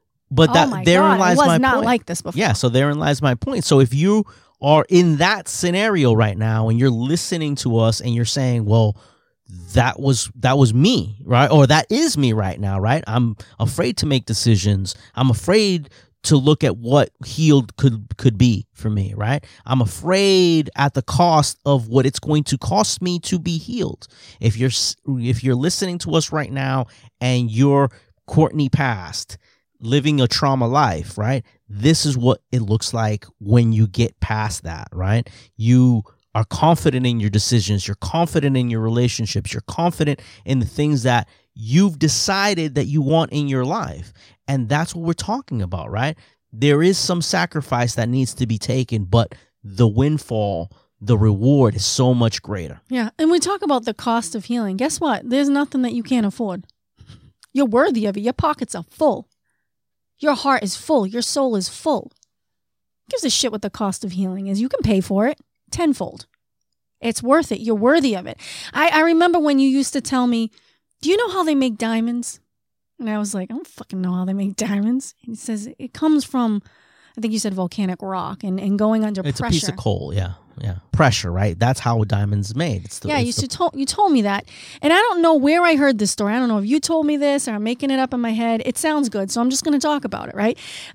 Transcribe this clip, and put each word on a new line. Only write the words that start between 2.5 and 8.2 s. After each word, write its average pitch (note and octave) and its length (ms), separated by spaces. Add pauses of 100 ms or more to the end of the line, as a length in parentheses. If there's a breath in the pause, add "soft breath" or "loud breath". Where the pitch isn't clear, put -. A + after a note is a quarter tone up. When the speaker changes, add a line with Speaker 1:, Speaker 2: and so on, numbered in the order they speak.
Speaker 1:
so B2 160
therein C#3 300
lies D3 240
my C3+ 120
point. B3+ 300
So C#3 160
if B2+ 140
you G3+ 300 (360 soft breath)
are D3+ 280
in F3 280
that F#3 320
scenario F3+ 640
right G#2+ 240
now A2 320
and A2+ 100
you're C3 120
listening D3 680
to A#2 220
us A2+ 220
and A#2+ 140
you're A#2 120